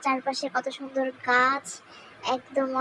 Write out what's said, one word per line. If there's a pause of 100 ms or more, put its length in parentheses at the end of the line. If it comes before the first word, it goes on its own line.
চারপাশে (100)
কত (120)
সুন্দর (200)
গাছ, (720)
একদম (140)